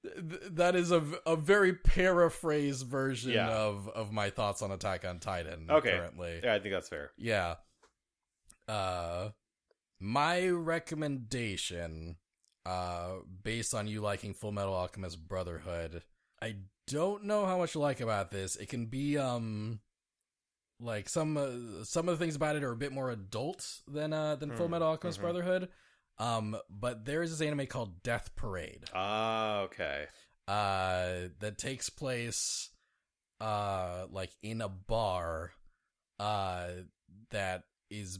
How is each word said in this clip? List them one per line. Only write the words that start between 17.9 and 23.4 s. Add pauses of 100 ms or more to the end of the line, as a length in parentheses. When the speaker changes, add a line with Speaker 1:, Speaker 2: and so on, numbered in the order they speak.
Speaker 1:
about
this.
It
can
be,
um, (1000)
like,
some,
uh,
some
of
the
things
about
it
are
a
bit
more
adult (220)